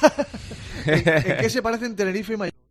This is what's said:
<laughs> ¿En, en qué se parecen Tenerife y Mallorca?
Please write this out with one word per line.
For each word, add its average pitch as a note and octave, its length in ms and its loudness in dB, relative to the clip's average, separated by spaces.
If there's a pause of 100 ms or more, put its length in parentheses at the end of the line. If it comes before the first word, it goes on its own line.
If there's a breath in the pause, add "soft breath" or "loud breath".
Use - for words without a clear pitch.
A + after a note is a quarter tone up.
(400)
<laughs> - 460 -12
¿En, D3+ 200 4
en D#3 320 4
qué A3 120 2
se B3+ 120 -2
parecen A3+ 360 -4
Tenerife G3+ 380 -2
y - 20 -4
Mallorca? G3 200 -6 (140)